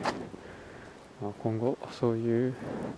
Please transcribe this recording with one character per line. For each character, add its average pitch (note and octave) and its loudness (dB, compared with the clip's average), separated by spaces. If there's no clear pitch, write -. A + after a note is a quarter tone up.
ま G#2 -2
あ、 - -2
今 A2 4
後 A#2+ 4
そ A#2 4
う A2+ 2
い A#2 4
う C3 0